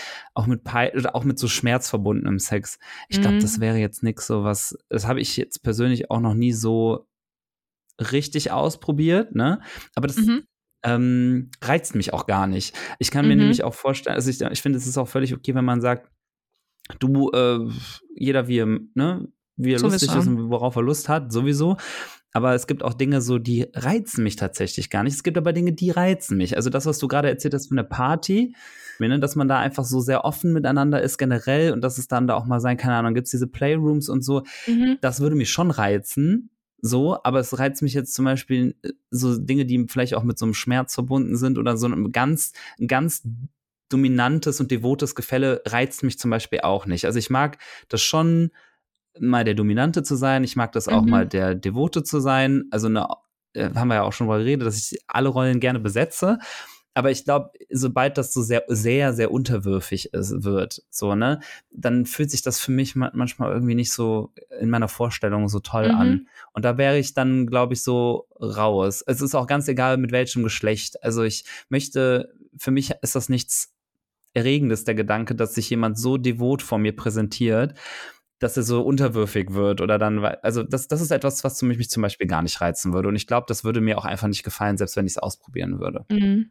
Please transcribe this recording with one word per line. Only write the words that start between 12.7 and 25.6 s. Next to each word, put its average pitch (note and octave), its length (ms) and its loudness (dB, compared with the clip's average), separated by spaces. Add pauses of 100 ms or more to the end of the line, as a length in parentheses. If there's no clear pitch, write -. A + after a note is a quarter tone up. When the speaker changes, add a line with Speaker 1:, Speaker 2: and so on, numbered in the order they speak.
Speaker 1:
Ich - 120 -2
kann C#3+ 160 2
mir C#3+ 80 6
Speaker 2:
Mhm. C#3 60 6
Speaker 1:
nämlich C#3+ 220 4
auch B2 120 -4
vorstellen, - 400 -2
also B2+ 160 0
ich, C3 100 -4
ich - 200 -4
finde, C#3 180 0
es B2+ 80 -8
ist B2+ 100 -4
auch B2+ 100 -2
völlig C3 260 -2
okay, B2+ 200 -4
wenn B2+ 120 2
man B2 140 2
sagt, A#2+ 300 -2 (880)
du, C#3 320 2
äh, A#2+ 380 2 (460)
jeder C3 320 0
wie B2 120 2
er, A2+ 60 2
ne, C#3+ 600 -2 (280)
wie B2+ 180 0
er B2 60 2
lustig D#3+ 300 2
Speaker 2:
Sowieso. E3 100 2
Speaker 1:
ist B2+ 80 4
und A#2 220 0
worauf A#2+ 260 0
er A#2 60 0
Lust C#3+ 260 0
hat, D3 240 -2
sowieso. C#3+ 460 2 (580)
Aber B2 200 2
es B2 100 -2
gibt - 180 -4
auch A#2+ 120 -2
Dinge C3+ 260 2
so, B2 160 0
die A#2+ 360 0
reizen C#3+ 500 -2
mich G#2 120 0
tatsächlich - 540 -4
gar G2+ 140 0
nicht. C#3 100 0
Es C#3+ 100 -10
gibt E3+ 140 0
aber E3+ 160 0
Dinge, F3 200 2